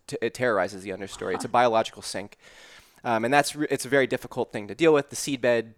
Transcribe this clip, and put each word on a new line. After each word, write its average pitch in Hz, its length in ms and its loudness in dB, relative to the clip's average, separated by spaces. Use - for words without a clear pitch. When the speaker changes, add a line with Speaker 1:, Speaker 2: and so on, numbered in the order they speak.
Speaker 1:
t-, - 120 -8
it 113 140 -2
terrorizes 101 480 0
the 98 80 -10
understory. 95 460 -8
It's 90 100 -6
a - 20 -6
Speaker 2:
Huh. 113 40 -20
Speaker 1:
biological 113 500 2
sink. - 360 -10
Um, 113 200 0
and 123 80 -2
that's 143 240 2
re-, 147 140 -4
it's 135 160 -4
a - 40 -10
very 131 180 4
difficult 123 440 -6
thing 104 160 -8
to 101 60 -10
deal 160 180 4
with. 143 200 2
The 117 40 -10
seed 139 240 -6
bed 117 380 2